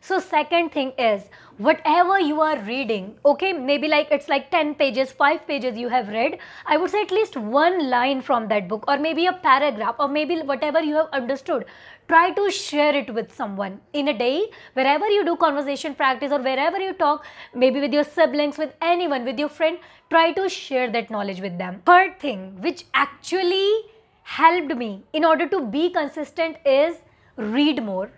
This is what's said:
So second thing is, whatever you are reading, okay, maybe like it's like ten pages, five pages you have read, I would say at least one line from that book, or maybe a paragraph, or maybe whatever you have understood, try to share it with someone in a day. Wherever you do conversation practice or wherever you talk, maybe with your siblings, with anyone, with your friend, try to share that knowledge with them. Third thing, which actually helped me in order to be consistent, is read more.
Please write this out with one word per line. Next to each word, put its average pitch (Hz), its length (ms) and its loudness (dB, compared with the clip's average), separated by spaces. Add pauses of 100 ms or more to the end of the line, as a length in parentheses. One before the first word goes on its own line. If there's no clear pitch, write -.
So 370 180 -2
second 330 520 0
thing 262 280 -4
is, 214 240 2 (340)
whatever 349 600 2
you 302 220 0
are 311 180 0
reading, 214 560 -6 (100)
okay, 294 280 2
maybe 285 340 -2
like 302 240 2
it's 285 180 -2
like 277 220 -2
ten 302 240 0
pages, 262 360 0
five 311 360 0
pages 254 280 -4
you 240 140 -6
have 226 200 -2
read, 226 280 -2 (300)
I 302 100 2
would 359 140 0
say 415 100 0
at 392 80 -4
least 415 280 -2
one 277 520 0
line 254 320 0
from 240 280 -2
that 208 180 0
book, 208 200 -6
or 277 120 2
maybe 320 260 0
a 359 80 2
paragraph, 269 640 2
or 285 100 0
maybe 302 340 -2
whatever 277 380 -2
you 302 140 -2
have 311 180 0
understood, 269 540 -4 (420)
try 339 260 6
to 403 180 0
share 294 440 0
it 269 200 -4
with 185 200 -6
someone 196 460 -8 (120)
in 285 160 -2
a 262 80 -2
day. 277 340 0 (220)
Wherever 285 340 2
you 403 180 2
do 339 100 0
conversation 285 600 -2
practice 269 360 0
or 285 80 0
wherever 269 380 -2
you 381 160 -4
talk, 302 320 0 (300)
maybe 254 240 2
with 277 140 -2
your 294 100 2
siblings, 294 560 0
with 302 240 -6
anyone, 330 420 0
with 240 140 -6
your 294 100 -2
friend, 330 300 -2 (320)
try 330 220 6
to 381 140 -2
share 254 440 -4
that 226 180 -4
knowledge 196 320 -6
with 185 160 -8
them. 180 300 -8
Third 359 320 6
thing, 190 420 -8
which 311 320 -6
actually 381 800 0 (500)
helped 320 560 2
me 208 260 -8 (100)
in 311 120 0
order 320 240 2
to 370 160 0
be 285 240 0
consistent, 320 720 -4
is 285 340 2 (420)
read 247 440 0
more. 196 340 -6